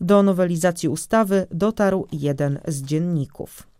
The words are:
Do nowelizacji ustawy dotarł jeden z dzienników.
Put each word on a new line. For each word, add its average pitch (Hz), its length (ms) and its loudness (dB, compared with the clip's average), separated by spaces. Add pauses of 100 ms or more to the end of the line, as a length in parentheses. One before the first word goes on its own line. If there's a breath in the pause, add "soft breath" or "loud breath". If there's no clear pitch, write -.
Do 202 220 6
nowelizacji 175 640 2
ustawy 190 640 0
dotarł 190 640 0
jeden 143 460 -2 (100)
z 143 140 -6
dzienników. 151 840 -4 (140)